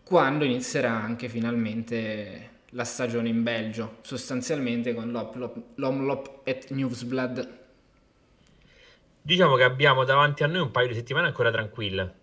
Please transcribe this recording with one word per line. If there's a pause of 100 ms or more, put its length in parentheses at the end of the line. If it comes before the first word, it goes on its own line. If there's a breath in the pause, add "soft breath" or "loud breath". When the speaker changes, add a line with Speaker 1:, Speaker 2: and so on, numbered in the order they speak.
Speaker 1:
quando
inizierà
anche
finalmente (180)
la
stagione
in
Belgio,
sostanzialmente
con
l'Op-,
l'Op-, (120)
l'Omloop
et
Nieuwsblad. (1600 soft breath)
Speaker 2:
Diciamo
che
abbiamo
davanti
a
noi
un
paio
di
settimane
ancora
tranquille